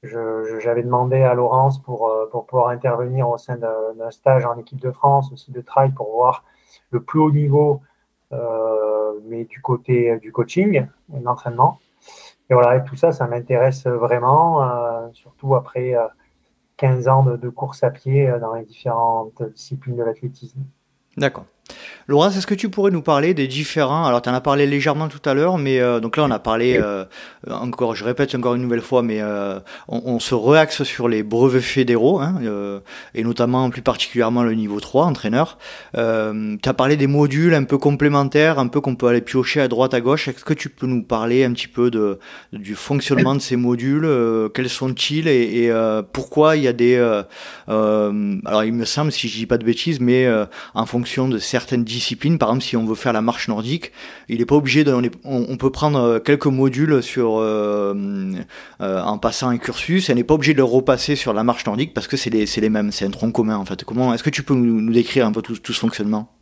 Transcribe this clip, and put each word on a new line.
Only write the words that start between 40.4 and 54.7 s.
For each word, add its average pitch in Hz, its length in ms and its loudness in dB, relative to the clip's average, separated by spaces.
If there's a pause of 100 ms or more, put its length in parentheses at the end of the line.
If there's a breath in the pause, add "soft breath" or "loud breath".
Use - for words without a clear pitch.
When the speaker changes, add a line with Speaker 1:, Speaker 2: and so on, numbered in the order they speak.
Speaker 2:
que - 80 0
tu 147 160 -6
peux - 160 -10
nous 127 160 0
parler 117 420 0
un 123 100 2
petit - 140 -6
peu 123 220 2
de, 104 300 0 (340 loud breath)
du 104 220 -10
fonctionnement 135 580 2
de 139 80 0
ces - 140 -4
modules, 123 500 0
euh, 113 440 2
quels 127 200 -4
sont-ils 143 580 -2
et, 120 360 2
et, 117 80 2
euh, 110 320 0
pourquoi 151 540 2
il 151 40 0
y 135 60 2
a 120 60 2
des, 120 240 4
euh, 113 260 2 (460 loud breath)
euh, 104 680 0 (100)
alors, 107 180 0
il 113 100 0
me 117 120 -2
semble, 147 260 -2
si 135 160 -4
je 104 80 -8
dis 110 120 -6
pas 120 100 2
de 117 80 -2
bêtises, 127 340 0
mais, 127 280 4
euh, 110 180 2 (300 loud breath)
en 110 100 -2
fonction 123 420 -2
de 123 120 -2
certaines 120 460 -2
disciplines, 120 520 -2
par 127 120 2
exemple, 123 160 0
si - 100 -4
on 113 80 0
veut 110 120 -2
faire 120 180 -2
la 110 80 0
marche 117 260 -2
nordique, 117 460 -4 (340 loud breath)
il 117 140 -2
est 117 40 2
pas 139 100 2
obligé 143 280 4